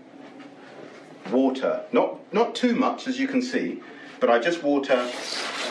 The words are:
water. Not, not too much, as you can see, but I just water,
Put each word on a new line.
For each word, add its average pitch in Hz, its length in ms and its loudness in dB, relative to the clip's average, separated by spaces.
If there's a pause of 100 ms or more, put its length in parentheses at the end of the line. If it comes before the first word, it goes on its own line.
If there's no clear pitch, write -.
(1300)
water. - 600 2
Not, - 280 2 (140)
not 233 220 2
too 240 200 2
much, - 320 0
as 262 120 -4
you 269 80 0
can 262 140 0
see, - 400 -4 (380)
but 120 100 4
I 120 100 8
just 170 240 0
water, 135 460 2 (600)